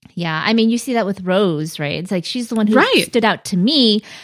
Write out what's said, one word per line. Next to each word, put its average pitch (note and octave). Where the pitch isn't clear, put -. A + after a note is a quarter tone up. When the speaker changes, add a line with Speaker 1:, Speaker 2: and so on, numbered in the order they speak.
Speaker 1:
Yeah, E3
I A3
mean, A3+
you A#3
see B3+
that A3
with G3
Rose, F3+
right? D3
It's F3+
like, F3+
she's A#3+
the A#3+
one A3
who G#3+
Speaker 2:
Right. G#4
Speaker 1:
stood A3+
out G3
to G3
me, A3